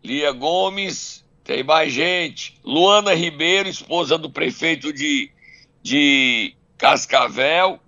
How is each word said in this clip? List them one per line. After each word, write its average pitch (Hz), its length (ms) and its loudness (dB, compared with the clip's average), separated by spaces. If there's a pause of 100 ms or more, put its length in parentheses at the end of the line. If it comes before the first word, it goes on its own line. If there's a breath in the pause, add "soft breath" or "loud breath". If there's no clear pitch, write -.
Lia 147 280 -2
Gomes, 185 920 -4 (180)
tem 135 200 -4
mais 156 280 2
gente, 165 720 -4
Luana 196 500 4
Ribeiro, 170 540 0
esposa 165 500 -2
do 156 120 -10
prefeito 151 640 -4
de, 143 380 -4 (500 soft breath)
de 131 760 2 (220)
Cascavel 139 1120 2